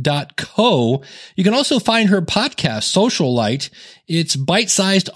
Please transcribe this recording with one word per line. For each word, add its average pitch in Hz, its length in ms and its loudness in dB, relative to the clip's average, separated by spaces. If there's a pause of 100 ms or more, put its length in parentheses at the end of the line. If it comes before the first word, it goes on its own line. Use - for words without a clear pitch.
dot 143 360 -4
co. 139 640 0 (320)
You 185 100 0
can 208 100 4
also 277 240 2
find 226 300 2
her 190 140 2
podcast, 156 600 -2
Social 185 500 0
Light. 120 340 -2 (400)
It's 160 280 -2
bite-sized 190 800 0